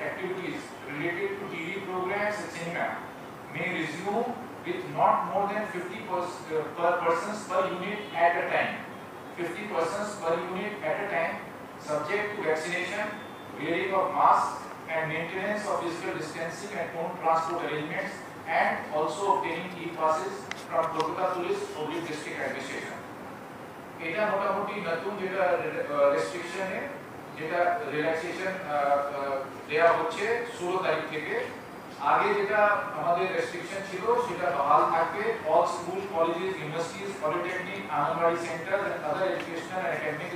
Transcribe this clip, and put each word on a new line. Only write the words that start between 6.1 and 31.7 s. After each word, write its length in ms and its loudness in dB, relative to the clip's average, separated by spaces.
uh, 60 -2
per 160 4
persons 440 2
per 140 4
unit 220 -4
at 80 8
a 100 0
time। 220 2
Fifty 260 -4
persons 360 0
per 120 2
unit 220 -2
at 160 2
a 100 -2
time, 200 0
subject 440 0
to 60 -6
vaccination, 560 0
wearing 400 0
of 60 6
masks 360 8
and 100 0
maintenance 560 -2
of 120 2
physical 380 -2
distancing 600 -6
and 80 -2
own 100 -2
transport 460 4
arrangements, 480 -2
and 100 4
also 260 0
obtaining 380 0
e-passes 520 2
from 140 2
Kolkata 420 0
Police 280 0
or 80 -4
district 380 -6
administration। 520 -6
এটা 160 0
মোটামুটি 420 0
নতুন 320 -2
যেটা, 220 0
আহ, 640 4
রেস্ট্রিকশনে 640 -2
যেটা 220 0
রিল্যাক্সেশন, 640 0
আহ, 160 -6
আহ, 640 2
দেয়া 200 8
হচ্ছে 260 0
ষোলো 200 0
তারিখ 280 2
থেকে। 200 -2